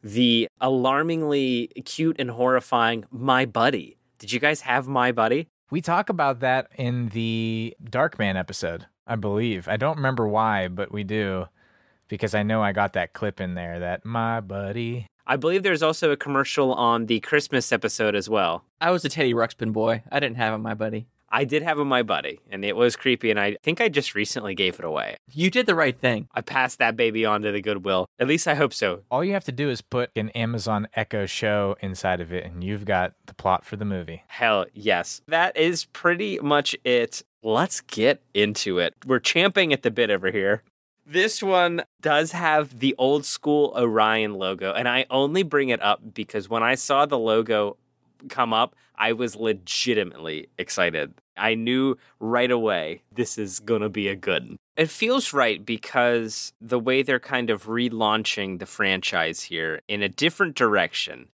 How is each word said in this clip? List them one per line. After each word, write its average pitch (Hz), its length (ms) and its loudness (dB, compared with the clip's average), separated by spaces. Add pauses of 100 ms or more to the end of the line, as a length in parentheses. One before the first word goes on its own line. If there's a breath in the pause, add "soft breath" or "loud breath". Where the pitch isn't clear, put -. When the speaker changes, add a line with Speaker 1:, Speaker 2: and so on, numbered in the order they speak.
Speaker 1:
the 113 460 2 (120)
alarmingly 135 1080 0 (180)
cute 165 320 -2
and 123 140 -4
horrifying 117 800 2
My 127 340 2
Buddy. 123 520 0 (200)
Did 104 140 -10
you 120 80 -2
guys 147 220 2
have 127 260 0
My 127 240 2
Buddy? 120 340 2 (240)
Speaker 2:
We 156 100 -2
talk 180 300 -2
about 143 300 0
that 127 360 0
in 123 340 -2
the 113 760 -4
Darkman 117 520 0
episode, 87 520 -4 (180)
I 113 120 -4
believe. 104 500 -2
I 107 100 0
don't 151 200 0
remember 127 300 0
why, 104 420 2
but 92 220 -6
we 104 120 -6
do, 98 460 -2 (580 soft breath)
because 107 260 -4
I 107 80 2
know 107 220 0
I 101 80 2
got 101 220 0
that 87 200 -2
clip - 260 -6
in 92 140 -6
there, 87 260 -8
that 87 260 -6
My 113 360 -2
Buddy. 104 640 -8 (220)
Speaker 1:
I 135 100 2
believe 175 260 0
there's 180 180 2
also 160 300 2
a 139 60 0
commercial 139 540 0
on 117 360 2
the 113 120 2
Christmas 143 520 0
episode 110 420 2
as 101 160 -2
well. 92 340 2 (160)
Speaker 3:
I 170 120 2
was 180 140 0
a 143 40 0
Teddy 135 240 2
Ruxpin 113 400 0
boy. 113 380 0
I 139 80 0
didn't 123 180 -4
have 110 160 0
a 107 60 -6
My 110 160 -6
Buddy. 110 320 -6 (300)
Speaker 1:
I 131 60 0
did 143 200 0
have 160 160 0
a 147 40 2
My 131 180 2
Buddy, 78 380 -2 (100)
and 98 140 -8
it 101 140 -2
was 120 180 4
creepy, 120 340 0
and 104 80 4
I 101 240 0
think 170 200 -2
I 240 80 2
just 139 260 -2
recently 104 400 -4
gave 92 240 0
it 90 60 -10
away. 73 320 -4 (160)
Speaker 3:
You 170 180 0
did 247 140 2
the 202 100 2
right 143 240 0
thing. 120 340 0
Speaker 1:
I - 60 -4
passed 127 400 -2
that 117 160 2
baby 113 300 2
on 107 160 2
to 104 100 -2
the 101 80 -2
Goodwill. 95 460 0 (140)
At 127 100 0
least 160 180 2
I 151 80 2
hope 139 180 0
so. 95 280 -2 (100)
Speaker 2:
All 131 100 0
you 196 120 -2
have 190 100 -4
to - 80 -8
do 139 180 -2
is 123 120 -6
put 123 340 -4
an 110 140 -4
Amazon 113 680 -2
Echo 107 300 -2
Show 104 560 0
inside 92 400 -2
of 82 100 -10
it, 90 140 -6
and 87 180 -12
you've 101 220 -6
got 92 300 0 (100)
the - 80 -20
plot 92 320 0
for - 100 -10
the 101 80 -8
movie. 90 440 -6
Speaker 1:
Hell 107 460 0
yes. 101 540 -2
That 165 300 2
is 165 260 0
pretty 175 560 -2
much 143 340 2 (120)
it. 120 360 2 (220)
Let's 117 380 0
get 117 400 0 (120)
into 104 460 2
it. 85 140 0 (120)
We're 127 140 2
champing 180 540 2
at 131 100 -2
the 120 80 2
bit 110 180 2
over 95 220 2
here. 101 320 0 (420)
This 185 380 0
one 175 400 2 (180)
does 151 300 2
have 151 480 0
the 131 180 2
old 143 280 2
school 147 500 2
Orion 110 600 2
logo, 95 360 -2
and 120 160 -2
I 127 220 0
only 143 340 2
bring 143 240 0
it 117 140 0
up 104 180 2 (140)
because 101 340 -8
when 113 160 0
I 123 120 4
saw 139 300 2
the 143 140 0
logo 110 560 2 (540)
come 117 240 0
up, 113 200 2 (240 soft breath)
I 110 140 2
was 113 240 -2
legitimately 92 1120 -2 (100)
excited. 85 560 -2 (240)
I 107 160 0
knew 123 440 0 (240 soft breath)
right 120 280 0
away 98 520 0 (100)
this - 260 -4
is 98 220 -6
gonna 107 300 -2
be 98 180 -4
a 98 80 -4
good 90 320 -2
one. - 100 -14 (200)
It 160 120 0
feels 240 440 -2
right 113 300 2
because 117 1000 -2
the 117 180 -2
way 127 240 2
they're 127 160 0
kind 123 300 -2
of 107 160 -2
relaunching 110 920 0
the 92 60 -10
franchise 92 760 0
here 80 480 -6
in 104 120 -2
a 101 80 0
different 160 460 0
direction. 87 800 0